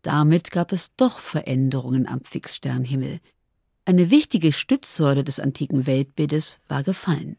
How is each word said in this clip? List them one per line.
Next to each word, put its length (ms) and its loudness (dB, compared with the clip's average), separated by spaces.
Damit 500 2
gab 220 -2
es 240 -8
doch 220 2
Veränderungen 880 -2
am 160 -6
Fixsternhimmel. 960 -6
Eine 240 6
wichtige 440 4
Stützsäule 720 0
des 140 -6
antiken 480 -2
Weltbildes 720 -2
war 140 -4
gefallen. 560 -4